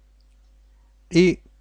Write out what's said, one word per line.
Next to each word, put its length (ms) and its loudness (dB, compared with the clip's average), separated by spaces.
И 320 0